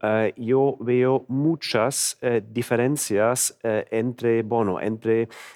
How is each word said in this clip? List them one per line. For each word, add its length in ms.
eh, 320
yo 460
veo 480
muchas, 920
eh, 200
diferencias, 1200
eh, 280
entre, 520
bueno, 380
entre, 480